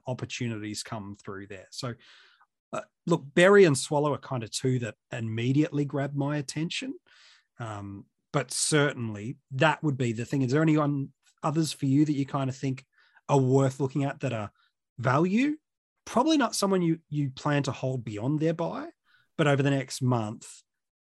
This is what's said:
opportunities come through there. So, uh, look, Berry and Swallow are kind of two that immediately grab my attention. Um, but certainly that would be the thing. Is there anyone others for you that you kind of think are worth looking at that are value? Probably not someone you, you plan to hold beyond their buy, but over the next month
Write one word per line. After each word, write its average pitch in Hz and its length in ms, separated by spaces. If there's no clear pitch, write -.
opportunities 113 720
come 101 420
through 98 240
there. 95 240
So, 123 220
uh, - 80
look, 165 180
Berry 196 320
and 143 120
Swallow 147 360
are 120 40
kind 131 260
of 104 80
two 127 280
that 113 160
immediately 131 760
grab 139 300
my 143 220
attention. 175 580
Um, 101 460
but 135 200
certainly 123 840
that 147 320
would 143 140
be 120 160
the 117 120
thing. 143 160
Is 123 100
there 147 100
anyone 147 480
others 156 300
for - 140
you 139 180
that 147 100
you 135 120
kind 135 240
of 127 60
think 131 300
are 143 100
worth 135 400
looking 139 240
at 139 160
that 131 140
are 107 180
value? 185 580
Probably 311 320
not 233 180
someone 190 260
you, 165 180
you 147 200
plan 143 340
to 135 80
hold 131 320
beyond 117 360
their 160 140
buy, 170 340
but 151 100
over 139 160
the 139 60
next 135 320
month 117 600